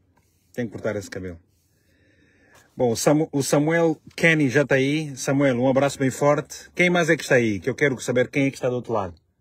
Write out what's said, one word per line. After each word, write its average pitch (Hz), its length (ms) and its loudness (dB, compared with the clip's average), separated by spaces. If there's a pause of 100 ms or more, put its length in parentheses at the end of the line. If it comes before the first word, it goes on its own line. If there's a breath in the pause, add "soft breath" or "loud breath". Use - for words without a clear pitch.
(520)
Tenho 123 160 -6
que 98 40 -14
cortar 104 240 -6
esse 98 120 -8
cabelo. 92 320 -12 (1400 soft breath)
Bom, 123 160 2
o 110 40 -2
Samu-, 156 360 2
o 139 120 -2
Samuel 160 580 0 (140)
Kenny 156 340 2
já 143 160 2
tá 139 80 0
aí. 143 420 0
Samuel, 135 460 0
um 135 80 2
abraço 135 300 0
bem 135 100 0
forte. 143 640 -2
Quem 180 160 2
mais 175 220 2
é 156 40 4
que 139 60 -4
está - 140 2
aí? 110 240 2
Que 131 100 -6
eu 120 60 -4
quero 135 260 0
saber 123 260 0
quem 139 200 -2
é - 20 -2
que - 80 -8
está 131 120 -4
do 123 60 -2
outro 120 160 -8
lado. 95 220 -4 (280)